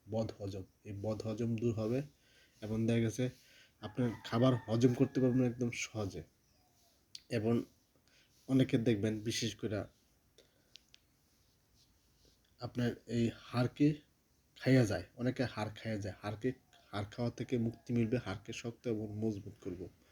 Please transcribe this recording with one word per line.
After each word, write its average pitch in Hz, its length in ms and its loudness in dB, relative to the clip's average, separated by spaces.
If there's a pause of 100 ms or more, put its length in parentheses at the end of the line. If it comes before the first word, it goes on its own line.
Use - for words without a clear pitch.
(100)
বদহজম, 104 520 -4 (220)
এই 107 80 -10 (100)
বদহজম 110 540 -2
দূর 113 180 0
হবে। 110 280 0 (580)
এবং 110 260 0
দেখা 117 140 4
গেছে 120 300 0 (500)
আপনার 117 300 -2 (140)
খাবার 123 280 4 (140)
হজম 117 280 4
করতে 127 260 2
পারবেন 127 220 4
একদম 120 280 0
সহজে। 95 520 -6 (1040)
এবং 117 360 2 (840)
অনেকে 131 300 4
দেখবেন 110 420 2
বিশেষ 110 340 -4
করে 101 300 -4 (2750)
আপনার 120 300 0 (160)
এই 117 240 2 (120)
হাড়কে 147 520 2 (640)
খাইয়া 127 240 6
যায়, 95 200 0 (120)
অনেকে 123 280 0
হাড় 107 260 -4
খাইয়া 107 280 -6
যায়, 101 240 -6
হাড়কে, 107 300 -4 (380)
হাড় 101 140 -4
খাওয়া 117 260 -4
থেকে 120 280 -4
মুক্তি 117 360 -2
মিলবে, 117 240 2
হাড়কে 104 340 -8
শক্ত - 360 -8
এবং 107 300 -4
মজবুত 101 420 -2
করব। 90 280 -8 (240)